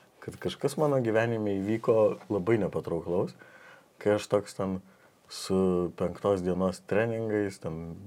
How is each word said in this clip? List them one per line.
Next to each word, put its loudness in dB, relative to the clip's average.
kad -14
kažkas -4
mano 4
gyvenime 2
įvyko 2
labai 2
nepatrauklaus, -2
kai 2
aš -2
toks 0
ten -4
su -2
penktos 0
dienos 0
treningais, -2
ten -8